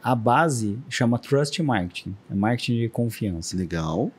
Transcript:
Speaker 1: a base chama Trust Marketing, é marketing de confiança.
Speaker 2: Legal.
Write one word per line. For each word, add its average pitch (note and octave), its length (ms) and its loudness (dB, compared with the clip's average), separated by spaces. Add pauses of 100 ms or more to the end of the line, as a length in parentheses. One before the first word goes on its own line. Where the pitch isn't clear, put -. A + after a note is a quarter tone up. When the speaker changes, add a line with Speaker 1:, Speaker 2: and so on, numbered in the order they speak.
Speaker 1:
a B2 120 2
base A#2+ 600 2 (120)
chama A#2+ 300 2
Trust C#3+ 420 0
Marketing, G2 540 -2 (160)
é - 40 -2
marketing A#2 440 2
de A#2 100 0
confiança. G#2+ 680 -4
Speaker 2:
Legal. E2+ 640 -2